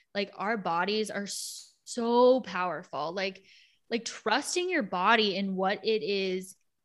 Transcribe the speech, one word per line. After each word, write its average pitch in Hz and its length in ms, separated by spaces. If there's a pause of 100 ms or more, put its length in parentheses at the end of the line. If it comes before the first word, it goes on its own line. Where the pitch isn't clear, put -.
(140)
like, 202 220
our 214 220
bodies 190 520
are 202 140
s-, - 500 (120)
so 247 560
powerful, 175 720
like, 190 300 (460)
like, 233 160
trusting - 640
your 330 140
body 202 520
in 190 200
what 190 300
it 220 180
is 190 520 (300)